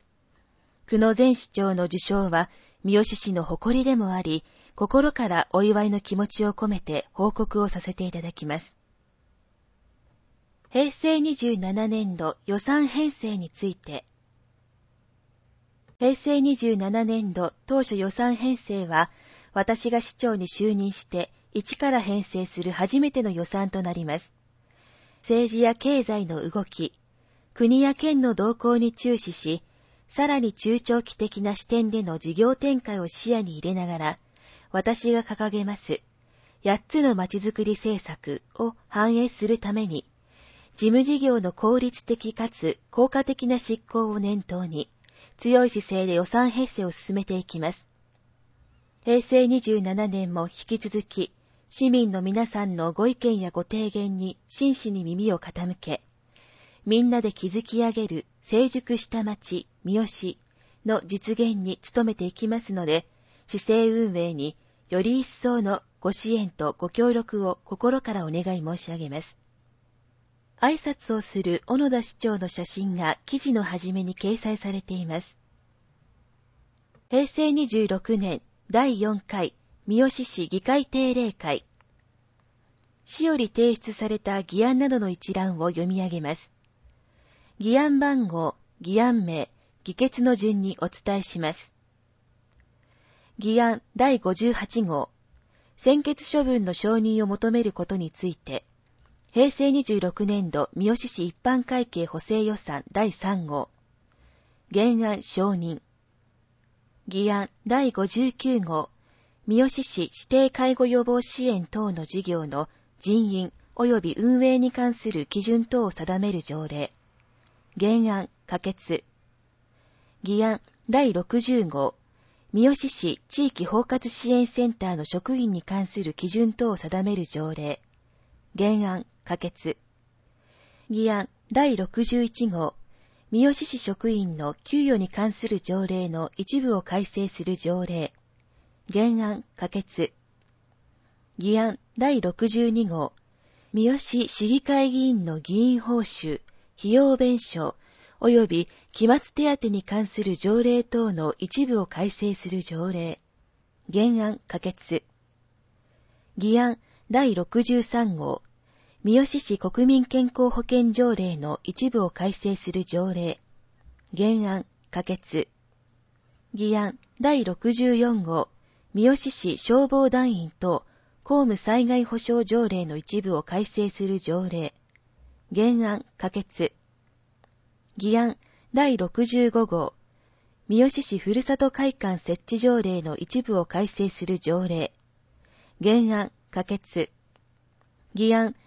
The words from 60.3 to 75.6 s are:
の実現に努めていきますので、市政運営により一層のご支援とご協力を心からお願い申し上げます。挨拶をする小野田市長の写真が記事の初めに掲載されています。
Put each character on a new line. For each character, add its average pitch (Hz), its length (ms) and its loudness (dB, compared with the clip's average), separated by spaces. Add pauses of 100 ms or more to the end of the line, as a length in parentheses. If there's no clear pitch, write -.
の 214 180 0
実 202 340 -4
現 226 200 2
に 185 200 -6 (160)
努 240 100 2
め 220 100 -2
て 180 100 -6
い 180 80 -6
き 220 160 -6
ま 226 120 -2
す 202 120 -10
の 180 140 -4
で、 160 200 2 (400)
市 - 100 -8
政 220 380 2 (160)
運 170 80 -4
営 170 160 -2
に 147 220 -6 (320)
よ 180 140 0
り 240 180 2
一 247 60 -4
層 240 360 -2
の 196 200 -2 (180)
ご 196 120 -2
支 220 220 -2
援 208 160 -2
と - 280 -4
ご 175 100 -6
協 240 240 2
力 220 360 -2
を 180 160 -4
心 247 360 0
か 220 140 -6
ら 185 100 -4
お 156 80 -6
願 180 240 -2
い 165 60 -6
申 160 140 -6
し 165 140 -10
上 165 80 -8
げ 156 100 -8
ま 143 140 -8
す。 - 160 -20 (1200)
挨 269 120 4
拶 285 420 -6
を 214 60 -2
す 196 220 -6
る 175 240 -2
小 254 100 0
野 285 120 2
田 247 140 0
市 - 120 -12
長 214 240 -2
の 180 100 -6
写 175 160 -8
真 190 320 -4
が 160 200 -2 (100)
記 277 120 -4
事 269 140 -2
の 214 100 2
初 180 300 -6
め 190 100 -2
に 180 120 -6
掲 208 220 -2
載 214 200 -4
さ 196 160 -8
れ 190 100 -6
て - 120 -12
い 180 120 -6
ま 165 140 -6
す。 - 160 -18 (1700)